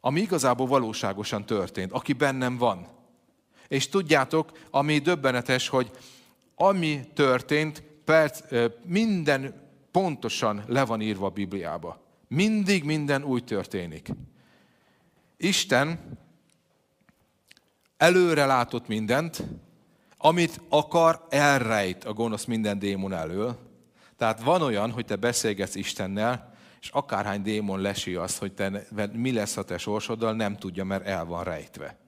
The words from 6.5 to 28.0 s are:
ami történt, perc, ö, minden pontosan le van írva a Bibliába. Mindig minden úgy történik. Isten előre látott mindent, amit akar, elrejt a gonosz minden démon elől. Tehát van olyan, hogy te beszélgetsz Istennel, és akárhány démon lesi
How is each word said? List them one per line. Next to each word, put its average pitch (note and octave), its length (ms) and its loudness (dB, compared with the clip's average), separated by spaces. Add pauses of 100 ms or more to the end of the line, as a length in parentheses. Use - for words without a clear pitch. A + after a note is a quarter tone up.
ami E3+ 460 2 (140)
történt, D3 680 0 (220)
perc, D#3 440 4
ö, A#2+ 180 2 (180)
minden E3+ 840 0 (220)
pontosan A#2+ 760 0
le B2+ 180 2
van A2+ 160 -2
írva G2+ 260 -2
a F#2+ 40 0
Bibliába. F2 720 -6 (280)
Mindig G3 560 2
minden D3 400 0
úgy B2+ 200 -2
történik. F2+ 640 -6 (1300)
Isten E3 800 0 (1800)
előre E3 500 6
látott B2 400 0
mindent, A#2 560 -2 (720)
amit E3 520 4
akar, E3 600 4
elrejt A2+ 760 2
a A2+ 80 -8
gonosz A2 320 -2
minden G#2+ 340 0
démon G2 340 -2
elől. F#2+ 460 -4 (580)
Tehát A2+ 260 0
van E3 200 4
olyan, A2+ 280 0
hogy A#2 140 -6
te G#2 120 -4
beszélgetsz G#2 580 -2
Istennel, G#2 800 -4 (260)
és - 80 -16
akárhány G2+ 540 -4
démon G2+ 380 -4
lesi G2 340 -4